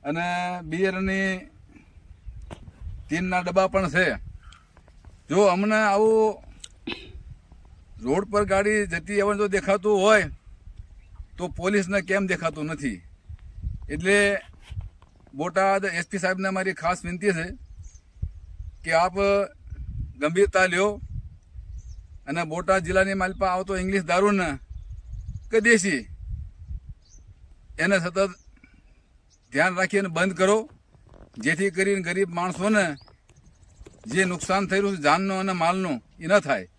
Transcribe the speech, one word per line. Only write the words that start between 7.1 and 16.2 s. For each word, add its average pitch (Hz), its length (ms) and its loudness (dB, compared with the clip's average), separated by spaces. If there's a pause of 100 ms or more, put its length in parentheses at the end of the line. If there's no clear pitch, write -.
રોડ 175 280 0
પર 208 140 2
ગાડી 202 420 2
જતી 170 340 -2
આવવાનું 202 200 2
જો 208 80 2
દેખાતું 196 520 2
હોય, 196 300 6 (1040)
તો 180 120 -6
પોલીસને 196 540 0
કેમ 196 240 0
દેખાતું 165 400 -4
નથી? 139 320 -6 (920)
એટલે 175 300 2 (1160)
બોટાદ 190 500 2
એસ 170 240 -2
પી 196 100 -4
સાહેબને 185 320 0